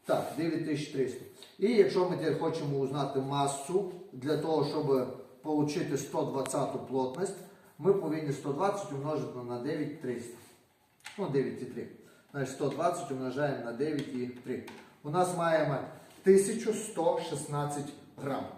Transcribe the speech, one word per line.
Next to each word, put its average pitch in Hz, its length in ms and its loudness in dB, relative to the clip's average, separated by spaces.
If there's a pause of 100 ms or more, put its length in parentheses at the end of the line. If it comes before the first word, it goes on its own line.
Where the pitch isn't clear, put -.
Так, - 320 0
дев'ять 160 300 -2
тисяч 147 220 -4
триста. 131 360 -4 (340)
І 220 140 4
якщо 185 380 6
ми 156 60 2
тепер 147 240 0
хочемо 143 380 0
узнати 135 420 0
масу, 143 720 0 (200)
для 135 240 0
того, 151 300 2
щоб 135 420 2 (360)
отримати 147 540 2
сто - 240 -2
двадцяту 131 560 -2
плотність, 131 580 -2 (420)
ми 170 140 4
повинні 151 400 0
сто 139 200 -4
двадцять 156 400 -2
умножити 135 460 -4
на 120 200 -6
дев'ять 151 440 -4
триста. 120 340 -6 (840)
Ну, 190 100 -2
дев'ять 127 340 0
і - 20 -6
три. 113 240 -8 (440)
Значить, 135 220 -4
сто 143 140 0
двадцять 160 420 0
умножаємо 131 540 -2
на 117 80 -6
дев'ять 139 360 -2
і 123 180 -4 (180)
три. 123 220 -6 (360)
У 147 80 -8
нас 175 260 2
маємо 156 400 4 (460)
тисячу 196 520 6
сто 165 540 2
шістнадцять 147 640 -4 (300)
грам. 131 220 -4 (140)